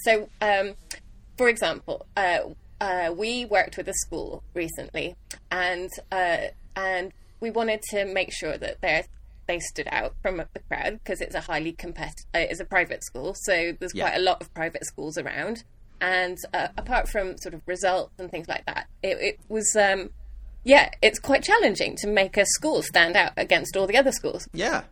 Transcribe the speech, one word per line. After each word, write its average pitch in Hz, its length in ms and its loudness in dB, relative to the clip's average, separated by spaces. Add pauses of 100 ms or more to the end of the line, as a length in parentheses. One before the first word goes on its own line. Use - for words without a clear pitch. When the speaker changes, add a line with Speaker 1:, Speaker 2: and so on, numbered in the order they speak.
Speaker 1:
So, 214 240 4 (120)
um, 202 320 2 (640)
for 247 140 4
example, 180 560 -2 (100)
uh, 175 220 4 (420)
uh, 180 340 0
we 233 300 -2
worked 208 320 2
with 185 120 -8
a 190 60 -8
school - 480 -6 (120)
recently, 160 600 -6 (360)
and, 180 400 -2 (200)
uh, 175 280 2 (380)
and 190 360 -2 (280)
we 226 100 -4
wanted 220 400 0
to 202 160 0
make 190 260 -2
sure 156 240 -4
that - 240 -8
they're, 165 240 2 (440)
they 175 100 -2
stood - 320 -6
out - 320 -4
from 190 160 -4
the - 300 -10
crowd 151 360 -4
'cause 180 160 -6
it's 180 140 -6
a 156 60 -2
highly 160 340 -4
compet-, 160 500 -10 (100)
uh, 170 40 2
it's 165 220 -2
a 180 40 -8
private - 400 0
school, 156 380 -8
so 170 360 2
there's 180 160 -8
Speaker 2:
Yeah. 180 140 0
Speaker 1:
quite - 100 0
a 185 40 2
lot 180 180 2
of - 140 -14
private 165 320 -6
schools 156 320 -8
around. 165 440 -6 (380)
And, 180 380 0 (160)
uh, 170 140 0 (100)
apart 240 300 0
from 190 300 -4
sort 170 160 -10
of 156 120 -14
results 180 520 0
and 180 120 -10
things 165 180 -8
like - 180 -4
that, - 200 -6 (160)
it, 190 180 0
it - 280 -2
was, 214 280 0
um, 196 340 2 (540)
yeah, 262 260 10 (120)
it's 220 160 6
quite - 240 2
challenging 370 540 4
to 208 100 -4
make 202 320 4
a 196 80 6
school 294 360 2
stand 170 340 4
out 180 200 6
against - 400 2
all 190 100 4
the 202 120 4
other 262 140 6
schools. - 400 -6
Speaker 2:
Yeah. 202 400 -2